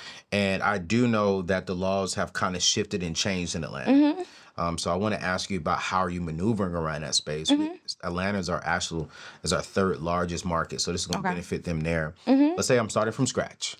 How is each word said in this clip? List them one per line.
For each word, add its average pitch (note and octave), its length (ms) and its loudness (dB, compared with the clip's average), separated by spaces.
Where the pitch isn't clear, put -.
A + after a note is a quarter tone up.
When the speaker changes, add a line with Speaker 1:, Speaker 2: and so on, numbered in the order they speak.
Speaker 1:
And G2 320 2
I G2+ 140 2
do A2 300 2
know G#2 340 4
that F#2 240 0
the G2 100 -2
laws F#2+ 380 0
have F2+ 200 -2
kinda F#2 260 -2
shifted G2 440 0
and E2 120 -4
changed F#2 400 -2
in E2 100 -4
Atlanta. C2+ 260 -2
Speaker 2:
Mm-hmm. D4 300 6
Speaker 1:
Um, - 160 0
so F2+ 140 -2
I F2 40 2
wanna G#2 220 0
ask F#2 320 -2
you F#2+ 80 -2
about E2+ 220 0
how - 200 0
are F#2 120 2
you F2 100 -4
maneuvering F2+ 540 0
around D#2 260 -2
that D2 140 -2
space. D2+ 340 -2
Speaker 2:
Mm-hmm. D4 140 4
Speaker 1:
We, E4+ 180 -8
Atlanta G3+ 340 -2
is F2 120 -2
our E2+ 140 -2
actual, E2 460 -2
is E2 100 -2
our D#2 120 2
third F#2 360 0
largest E2+ 460 -2
market. E2 340 -2
So - 140 -2
this F2 80 -2
is - 60 -6
gonna F2 120 -2
Speaker 2:
Okay. F#2+ 140 -2
Speaker 1:
benefit F2 320 -6
them E2 160 -2
there. D#2+ 320 0
Speaker 2:
Mm-hmm. C#4+ 280 6
Speaker 1:
Let's G3+ 120 0
say B2+ 100 6
I'm A2 120 2
starting A2 240 0
from C3 140 0
scratch. - 520 -4